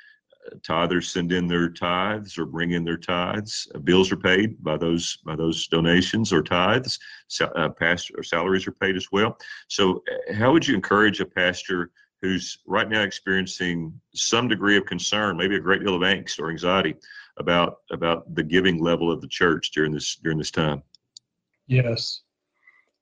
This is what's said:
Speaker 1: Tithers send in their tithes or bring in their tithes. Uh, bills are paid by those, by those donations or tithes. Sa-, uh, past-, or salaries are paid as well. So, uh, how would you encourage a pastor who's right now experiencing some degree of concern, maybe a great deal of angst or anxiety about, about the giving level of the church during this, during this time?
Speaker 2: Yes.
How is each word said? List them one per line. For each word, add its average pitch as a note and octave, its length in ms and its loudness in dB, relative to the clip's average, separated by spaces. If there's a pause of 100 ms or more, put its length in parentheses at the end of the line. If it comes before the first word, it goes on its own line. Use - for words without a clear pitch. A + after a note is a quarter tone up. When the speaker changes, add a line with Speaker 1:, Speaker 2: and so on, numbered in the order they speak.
(600)
Speaker 1:
Tithers F2 440 0
send E2+ 260 -4
in F2+ 160 0
their F2 220 0
tithes F#2+ 680 -4
or D#2+ 80 -4
bring E2+ 260 -4
in F2 120 0
their E2+ 140 -2
tithes. F#2 760 -4
Uh, D#2+ 60 -10
bills F#2 320 4
are F#2 60 0
paid G2 460 2
by D#2 140 -2
those, E2+ 480 -2
by D#2 100 -6
those E2 320 -2
donations F2+ 640 2
or D#2+ 120 4
tithes. G#2+ 560 0 (280)
Sa-, - 180 -2 (100)
uh, D#2 140 0
past-, F2 460 0
or D#2+ 80 -10
salaries F#2 440 0
are F#2+ 40 -4
paid F#2+ 240 -2
as - 160 -6
well. A2 260 2 (300)
So, - 440 2
uh, - 220 -6
how A#2 200 4
would D#3+ 140 4
you C3 80 2
encourage G2+ 440 4
a F#2 60 -2
pastor F2+ 680 -2 (300)
who's F#2+ 440 -4
right G#2 240 0
now G#2+ 120 2
experiencing F#2 1000 -2 (140)
some A#2 340 0
degree G2+ 300 2
of F#2+ 80 2
concern, G2 520 -2
maybe F#2+ 180 0
a F2+ 40 -2
great F2 240 0
deal F#2+ 120 0
of E2+ 60 -2
angst F#2+ 380 -2
or D#2 100 -4
anxiety E2+ 460 0 (420)
about, F2 400 2 (140)
about E2 440 -2
the D#2 80 0
giving F2 380 2
level E2 300 2
of D#2 100 -4
the - 60 -14
church E2 440 0
during D2+ 200 0
this, - 320 -6
during D#2+ 140 0
this D2 140 -6
time? D2+ 300 0 (840)
Speaker 2:
Yes. B2 540 0 (800)